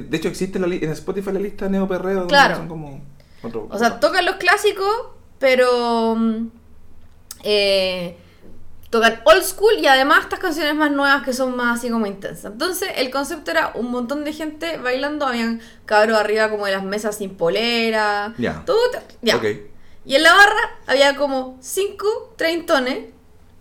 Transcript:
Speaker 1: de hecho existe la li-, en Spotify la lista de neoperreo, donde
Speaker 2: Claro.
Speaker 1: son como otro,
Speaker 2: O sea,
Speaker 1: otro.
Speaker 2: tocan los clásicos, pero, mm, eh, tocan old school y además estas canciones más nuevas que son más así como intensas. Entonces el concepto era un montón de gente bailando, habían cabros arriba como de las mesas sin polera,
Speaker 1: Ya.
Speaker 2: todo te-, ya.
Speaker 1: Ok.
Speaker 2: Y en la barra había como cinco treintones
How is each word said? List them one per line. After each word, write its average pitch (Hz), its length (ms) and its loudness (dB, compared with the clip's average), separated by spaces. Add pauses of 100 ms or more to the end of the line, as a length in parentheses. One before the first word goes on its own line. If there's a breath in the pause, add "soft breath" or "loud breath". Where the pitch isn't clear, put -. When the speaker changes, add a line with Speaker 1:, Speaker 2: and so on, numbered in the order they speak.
Speaker 1:
de 156 100 -2
hecho - 120 -4
existe 190 300 -4
la 180 80 0
li-, 180 160 -2
en 156 80 -2
Spotify 190 420 -6
la 190 60 -2
lista 202 260 -6
de 196 60 -2
neoperreo, 190 480 -2
donde 180 100 -4
Speaker 2:
Claro. 247 280 6
Speaker 1:
son 165 100 -8
como 156 340 -12 (400 soft breath)
otro, 117 280 -10
Speaker 2:
O - 100 -8
sea, 233 160 4
Speaker 1:
otro. - 40 -14 (100)
Speaker 2:
tocan 359 160 0
los 370 100 0
clásicos, 392 520 0 (520)
pero, 240 760 2
mm, 226 320 -2 (960)
eh, 190 720 0 (760 loud breath)
tocan 226 320 4
old 339 180 8
school 427 380 2
y 320 60 4
además 277 360 6
estas - 160 -8
canciones 311 360 -2
más 302 160 2
nuevas 277 320 2
que 262 100 -4
son 254 240 -2
más 240 220 0
así 247 100 -6
como 226 160 0
intensas. 190 460 -10
Entonces 349 460 -4
el 254 120 -2
concepto 285 420 -6
era 320 240 0
un 240 160 -4
montón 247 320 -4
de 302 100 -4
gente 311 440 -8
bailando, 277 480 -2
habían 233 360 -2 (240 loud breath)
cabros 220 320 4
arriba 214 320 2
como 202 180 -4
de 190 60 0
las 190 100 -4
mesas 208 340 -4
sin 190 180 -8
polera, 214 1000 0
Speaker 1:
Ya. 190 280 -4
Speaker 2:
todo 185 120 2 (140)
te-, - 80 -8 (240)
ya. 220 140 2
Speaker 1:
Ok. 110 80 -2 (600 soft breath)
Speaker 2:
Y - 100 0
en 311 80 4
la 330 100 8
barra 427 280 8 (260)
había 277 280 4
como 269 460 -2
cinco 403 760 -4
treintones 320 600 0 (600)